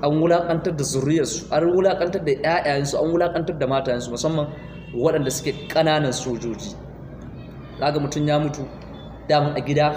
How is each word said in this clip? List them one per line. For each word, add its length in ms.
an 160
wulaƙantar 560
da 80
zuriyarsu, 640
an 140
wulaƙantar 600
da 120
ƴaƴayensu, 640
an 120
wulaƙantar 460
da 80
matayensu, 440
musamman 360
waɗanda 380
suke 200
ƙananan 440
sojoji. 640
Kaga 200
mutum 280
ya 100
mutu, 240
daman 280
a 40
gida 360